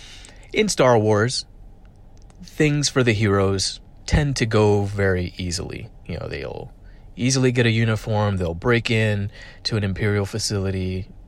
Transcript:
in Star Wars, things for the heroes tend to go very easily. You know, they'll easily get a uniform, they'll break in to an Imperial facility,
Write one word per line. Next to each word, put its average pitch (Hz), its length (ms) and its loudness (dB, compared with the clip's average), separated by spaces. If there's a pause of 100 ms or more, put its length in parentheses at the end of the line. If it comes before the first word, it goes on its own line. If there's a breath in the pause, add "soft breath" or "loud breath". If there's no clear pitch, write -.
(520 loud breath)
in 220 160 0
Star 127 300 4
Wars, 107 480 2 (960)
things 147 460 0
for 131 140 2
the 117 100 4
heroes 98 680 0 (260)
tend 143 300 2
to 120 100 0
go 104 360 4
very 98 540 -2
easily. 87 520 -8 (180)
You - 120 -8
know, - 100 -10
they'll - 440 -12 (420 soft breath)
easily 127 380 2
get 120 140 2
a 117 40 4
uniform, 107 680 0
they'll 85 160 -2
break 117 360 0
in 104 400 0 (340 loud breath)
to - 120 -4
an 104 80 0
Imperial 101 400 0
facility, 95 840 -4 (200)